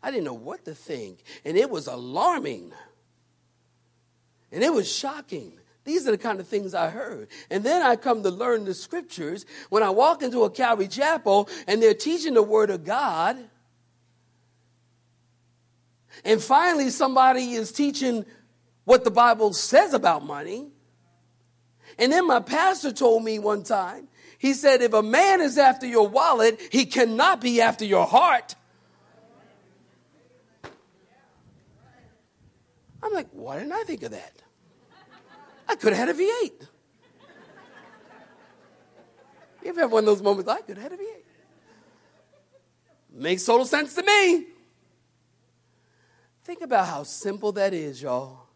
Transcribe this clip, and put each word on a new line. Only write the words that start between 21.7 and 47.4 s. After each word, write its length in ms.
And 140
then 160
my 120
pastor 520
told 320
me 160
one 240
time, 440
he 160
said, 280
"If 120
a 80
man 400
is 160
after 280
your 220
wallet, 540
he 140
cannot 560
be 200
after 220
your 220
heart." 500
I'm 100
like, 200
"Why 260
didn't 160
I 100
think 200
of 80
that? 300
I 80
could 180
have 140
had 20
a 40
V 180
eight." 180
You 60
ever 120
have 100
one 120
of 20
those 160
moments, 280
"I 120
could 160
have 140
had 20
a 40
V 60
eight"? 220
Makes 340
total 200
sense 300
to 80
me. 440
Think 180
about 260
how 160
simple 500